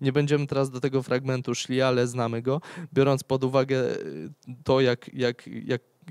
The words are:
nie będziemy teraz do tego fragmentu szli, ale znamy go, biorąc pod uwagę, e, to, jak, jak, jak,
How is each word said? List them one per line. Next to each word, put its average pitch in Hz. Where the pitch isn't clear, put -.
nie 139
będziemy 147
teraz 135
do 127
tego 135
fragmentu 131
szli, 127
ale 127
znamy 117
go, 131
biorąc 135
pod 135
uwagę, 131
e, 120
to, 135
jak, 123
jak, 120
jak, -